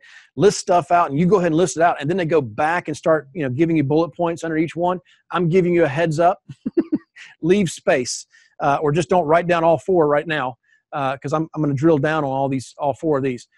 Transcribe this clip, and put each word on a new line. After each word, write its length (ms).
list 220
stuff 320
out 180
and 100
you 60
go 140
ahead 80
and 100
list 180
it 80
out, 160
and 100
then 60
they 100
go 140
back 480
and 80
start, 380
you 100
know, 60
giving 260
you 80
bullet 320
points 300
under 120
each 200
one, 240
I'm 180
giving 240
you 100
a 60
heads 300
up. 220
<laughs> 640
Leave 280
space, 580
uh, 200
or 120
just 160
don't 160
write 220
down 180
all 120
four 300
right 200
now, 280
uh, 260
'cause 140
I'm, 220
I'm 80
gonna 120
drill 240
down 280
on 60
all 180
these, 280
all 160
four 240
of 60
these. 240